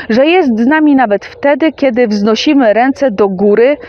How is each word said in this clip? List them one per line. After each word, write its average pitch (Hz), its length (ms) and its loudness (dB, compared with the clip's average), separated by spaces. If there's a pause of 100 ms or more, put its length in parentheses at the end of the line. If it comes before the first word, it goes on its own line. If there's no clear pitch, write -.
że 233 160 0
jest 311 340 0
z 233 80 0
nami 302 280 2
nawet 214 300 0
wtedy, 294 460 -2
kiedy 247 360 -2
wznosimy 220 680 0
ręce 262 380 -2
do 202 180 0
góry 208 480 0 (120)